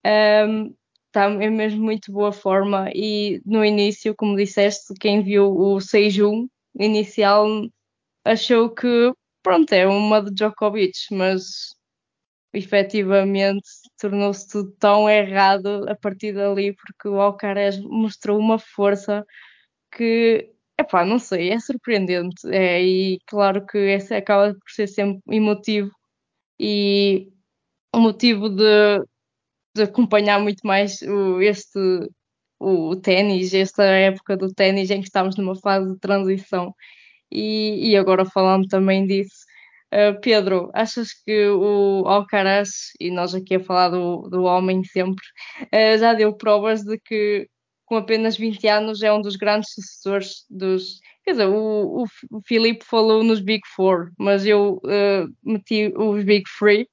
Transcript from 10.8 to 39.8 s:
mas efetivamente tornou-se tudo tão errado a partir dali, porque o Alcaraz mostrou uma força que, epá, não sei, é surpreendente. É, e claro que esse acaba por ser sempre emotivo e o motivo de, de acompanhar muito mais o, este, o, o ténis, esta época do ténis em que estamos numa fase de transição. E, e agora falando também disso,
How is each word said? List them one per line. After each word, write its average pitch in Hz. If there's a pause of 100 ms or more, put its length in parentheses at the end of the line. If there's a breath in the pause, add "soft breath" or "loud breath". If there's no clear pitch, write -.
mas 185 (800)
efetivamente 196 (320)
tornou-se 202
tudo 196
tão 214
errado 196
a 208
partir 202
dali, 202
porque -
o 202
Alcaraz 202
mostrou 214
uma 220
força 202 (720 soft breath)
que, 226 (260)
epá, 175
não 220
sei, 180
é 226
surpreendente. 180
É, 180
e 185
claro 202
que 208
esse 196
acaba 202
por -
ser 208
sempre 202
emotivo 208 (680)
e 202 (600)
o -
motivo 220
de, 208 (720)
de 214
acompanhar 208
muito 208
mais 196
o, 190
este, 202 (800)
o, 170
o 190
ténis, 185
esta 190
época 190
do 190
ténis 190
em 202
que 185
estamos 190
numa 190
fase 190
de 185
transição. 190 (580 soft breath)
E, 214
e 202
agora 190
falando 190
também 190
disso, 196 (480 soft breath)